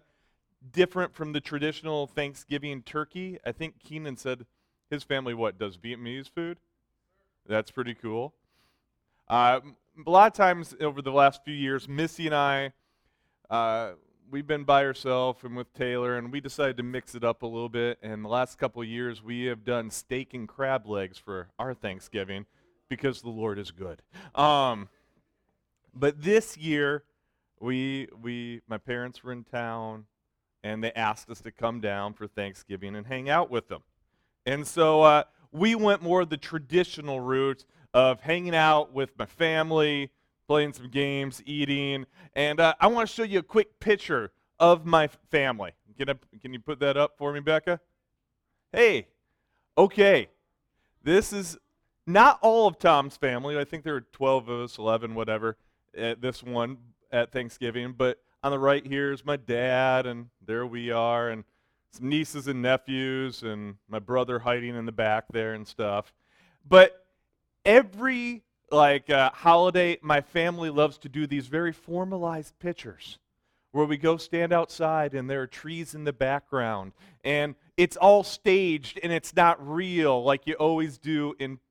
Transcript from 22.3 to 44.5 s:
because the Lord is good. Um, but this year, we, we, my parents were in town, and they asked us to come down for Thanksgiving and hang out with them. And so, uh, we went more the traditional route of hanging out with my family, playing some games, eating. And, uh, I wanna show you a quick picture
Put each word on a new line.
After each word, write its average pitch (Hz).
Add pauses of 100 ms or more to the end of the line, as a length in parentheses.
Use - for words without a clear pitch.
because 131
the 120
Lord 110
is 98
good. 85 (320)
Um, 135 (1040)
but 147
this 214
year, 147 (560)
we, 131 (140)
we, 120
my 110
parents 123
were 127
in 120
town, 113 (580)
and 110
they 113
asked 110
us 113
to 113
come 117
down 101
for 107
Thanksgiving 98
and 104
hang 131
out 160
with 117
them. 80 (640)
And 143
so, 156
uh, 151 (280)
we 202
went 208
more 175
the 151
traditional 147
route 131 (260)
of 127
hanging 175
out 156
with 131
my 110
family, 160 (360)
playing 147
some 127
games, 139
eating. 139 (300)
And, 147
uh, 165
I 180
wanna 226
show -
you 196
a 156
quick -
picture 156 (280)